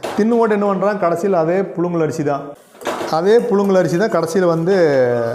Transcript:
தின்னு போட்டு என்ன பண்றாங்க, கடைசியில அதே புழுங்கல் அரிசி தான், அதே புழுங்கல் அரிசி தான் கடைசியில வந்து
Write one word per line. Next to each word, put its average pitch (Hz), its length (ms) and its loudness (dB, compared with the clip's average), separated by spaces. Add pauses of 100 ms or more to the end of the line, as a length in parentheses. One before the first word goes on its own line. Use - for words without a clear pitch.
(180)
தின்னு 226 200 2
போட்டு 226 160 2
என்ன 202 120 0
பண்றாங்க, 196 420 0
கடைசியில 170 240 0
அதே 175 300 0
புழுங்கல் 175 400 -4
அரிசி 151 220 -2
தான், 139 180 -2 (720)
அதே 185 260 2
புழுங்கல் 196 400 0
அரிசி 175 200 2
தான் 208 140 0
கடைசியில 170 340 0
வந்து 170 300 2 (600)